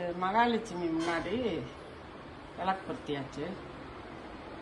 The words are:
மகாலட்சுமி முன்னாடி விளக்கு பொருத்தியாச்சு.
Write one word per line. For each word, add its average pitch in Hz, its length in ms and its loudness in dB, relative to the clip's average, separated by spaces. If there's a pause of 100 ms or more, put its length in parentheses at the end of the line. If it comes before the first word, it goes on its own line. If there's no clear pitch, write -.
(220)
மகாலட்சுமி 202 640 6 (100)
முன்னாடி 165 400 2 (1200)
விளக்கு 190 280 2
பொருத்தியாச்சு. 143 600 -2 (1160)